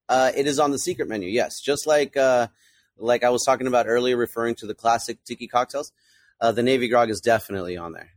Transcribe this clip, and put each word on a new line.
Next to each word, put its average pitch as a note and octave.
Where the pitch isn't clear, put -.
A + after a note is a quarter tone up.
Uh, C3
it C#3
is C#3+
on D3
the C3+
secret D#3+
menu, G2+
yes. A2
Just C#3+
like, D3
uh, B2+
like A#2
I B2
was B2
talking C3
about A#2+
earlier, B2
referring A#2
to -
the G#2
classic A#2
tiki A#2
cocktails, B2+
uh, A2+
the A2+
Navy B2
Grog A#2
is G2+
definitely G2
on E2+
there. D#2+